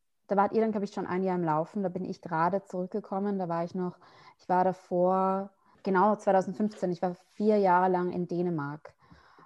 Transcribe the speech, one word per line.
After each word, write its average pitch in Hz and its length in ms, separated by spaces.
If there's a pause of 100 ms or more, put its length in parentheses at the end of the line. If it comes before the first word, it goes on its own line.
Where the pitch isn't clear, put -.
(280)
da 196 80
wart 202 160
ihr 220 80
dann, 220 140
glaub 208 100
ich, 202 80
schon 190 160
ein 190 160
Jahr 180 140
im 175 80
Laufen, 165 380
da 180 60
bin 180 140
ich 180 180
gerade 175 440
zurückgekommen, 196 760
da 180 80
war 170 160
ich 175 120
noch, 180 220 (420)
ich - 100
war 185 160
davor, 190 840 (320)
genau, 196 340
zweitausendfünfzehn, 190 760
ich 170 100
war 180 140 (200)
vier 214 220
Jahre 185 320
lang 180 220
in 175 160
Dänemark 165 680 (520)